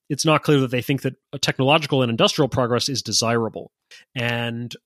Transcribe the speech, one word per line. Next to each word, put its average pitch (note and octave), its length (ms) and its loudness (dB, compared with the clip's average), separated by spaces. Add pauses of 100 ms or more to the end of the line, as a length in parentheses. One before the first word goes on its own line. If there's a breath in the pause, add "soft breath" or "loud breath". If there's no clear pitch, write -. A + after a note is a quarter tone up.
It's C#3+ 140 -4
not D#3 200 4
clear C#3+ 180 4
that B2+ 100 0
they B2 100 -2
think C3+ 200 -2
that C3 140 -4 (180)
a C3+ 60 -10
technological C#3+ 600 2
and A#2+ 80 2
industrial D3 380 2
progress A#2+ 400 0
is C3+ 140 -4
desirable. A2+ 680 -2 (440 loud breath)
And, A#2 580 -6 (120)